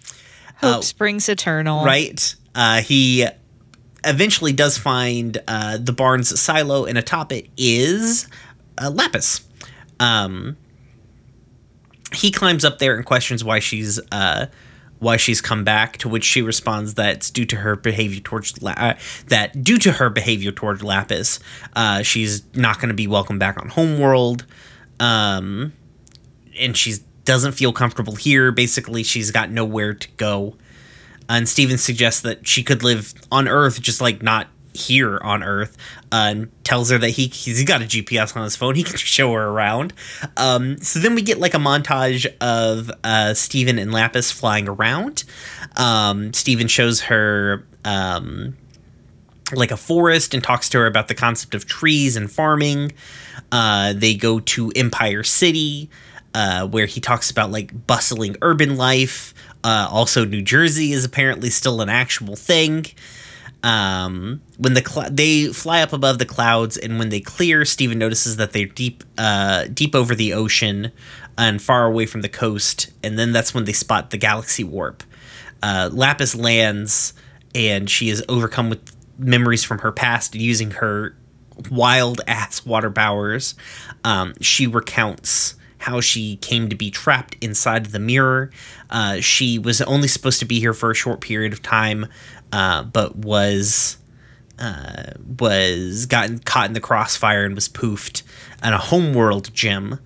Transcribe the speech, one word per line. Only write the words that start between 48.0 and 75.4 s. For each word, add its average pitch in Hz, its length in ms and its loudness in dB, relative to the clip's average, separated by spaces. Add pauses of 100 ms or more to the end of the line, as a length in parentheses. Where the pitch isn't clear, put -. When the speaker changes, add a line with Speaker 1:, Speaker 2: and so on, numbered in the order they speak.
Speaker 2:
like, 123 200 0
a 107 60 -4
forest 165 560 2
and 127 80 -2
talks - 280 0
to 127 100 4
her 117 60 4
about 110 240 2
the 117 60 -4
concept 117 400 -2
of 101 100 -8
trees 143 500 0
and 104 160 -4
farming. 147 600 0 (580)
Uh, 104 400 2
they 107 220 2
go 113 260 2
to 113 380 -2
Empire 110 460 0
City, 151 640 0 (440)
uh, 95 340 -2
where 107 180 0
he - 160 -6
talks - 300 -2
about, 104 180 0
like, 107 380 -8
bustling 117 560 -2
urban 151 340 4
life. 131 560 2 (300)
Uh, 107 260 2
also, 113 340 2
New 101 200 -4
Jersey 147 500 2
is 131 100 0
apparently 127 460 -2
still 117 320 0
an 101 80 -2
actual 113 460 -2
thing. 160 500 2 (760)
Um, 95 800 -2 (160)
when 127 180 2
the 123 100 4
cl-, - 240 -6
they 151 380 2
fly 165 340 0
up 156 120 0
above 135 260 2
the 127 60 -2
clouds, 117 520 0
and 113 220 -6
when 110 100 -2
they 104 120 -2
clear, 160 440 0
Steven 120 320 0
notices 113 400 0
that 107 140 -2
they're 104 160 -2
deep, - 360 -8 (140)
uh, 98 560 0
deep 147 220 0
over 123 180 2
the 107 200 0
ocean 104 580 0 (480)
and 110 200 2
far 123 260 4
away 113 200 2
from 107 160 -6
the 98 80 -4
coast. - 600 -2 (120)
And 107 140 -6
then 117 140 0
that's 117 240 0
when 117 100 -2
they 104 80 -2
spot - 380 -2
the 107 60 -6
galaxy 107 460 -2
warp. 80 400 -8 (600)